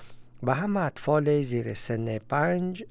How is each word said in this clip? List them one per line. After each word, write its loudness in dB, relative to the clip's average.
به 2
همه 0
اطفال 2
زیر -2
سن -2
پنج 0